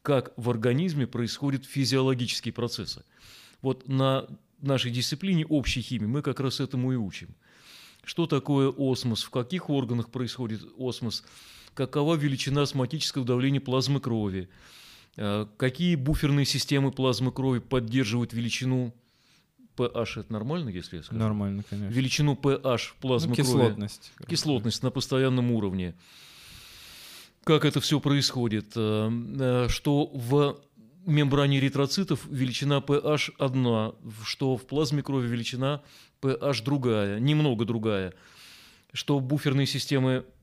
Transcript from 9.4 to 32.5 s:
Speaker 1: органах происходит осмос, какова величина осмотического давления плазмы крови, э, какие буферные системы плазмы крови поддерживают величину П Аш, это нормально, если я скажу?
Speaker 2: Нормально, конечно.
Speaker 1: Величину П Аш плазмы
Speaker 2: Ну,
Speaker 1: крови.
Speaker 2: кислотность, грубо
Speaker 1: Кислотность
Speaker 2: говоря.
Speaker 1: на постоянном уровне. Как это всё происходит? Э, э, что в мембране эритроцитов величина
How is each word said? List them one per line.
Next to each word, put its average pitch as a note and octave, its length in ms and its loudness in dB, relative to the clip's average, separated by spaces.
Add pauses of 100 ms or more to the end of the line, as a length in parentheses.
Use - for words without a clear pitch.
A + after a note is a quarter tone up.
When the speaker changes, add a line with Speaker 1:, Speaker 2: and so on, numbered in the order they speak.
Speaker 1:
органах A#2+ 400 0
происходит A#2 520 -6 (180)
осмос, B2 440 -6 (500)
какова D3 420 0
величина C#3+ 480 0
осмотического C3+ 640 -2
давления B2+ 360 2
плазмы C3 380 0
крови, G#2 500 -2 (680)
э, G#2 280 -2 (120)
какие D#3+ 380 2
буферные C#3+ 500 2
системы C#3 460 2
плазмы B2+ 420 0
крови C3 260 0
поддерживают A#2+ 760 0
величину A#2+ 600 -2 (840)
П B2 180 0
Аш, A2+ 240 -4
это G#2+ 140 -10
нормально, B2 380 -4
если F2 280 -10
я D2+ 60 -12
скажу? A2+ 160 -6
Speaker 2:
Нормально, G#2 500 0
конечно. G2+ 240 -6
Speaker 1:
Величину C3 440 2
П C#3 260 2
Аш B2 380 -2
плазмы A#2+ 360 0
Speaker 2:
Ну, C#3+ 60 2
Speaker 1:
крови. C3 40 2
Speaker 2:
кислотность, G#2+ 680 0
грубо - 120 -16
Speaker 1:
Кислотность B2+ 520 0
Speaker 2:
говоря. C3 80 0
Speaker 1:
на - 20 -2
постоянном B2+ 600 2
уровне. F#2+ 420 0 (1500)
Как D#3 220 4
это C#3+ 140 4
всё C#3+ 200 2
происходит? A#2+ 760 0
Э, G#2+ 340 0 (300)
э, B2 300 2
что D3 440 2
в C#3+ 460 2 (460)
мембране C#3+ 540 4
эритроцитов C#3 720 0
величина C#3 520 0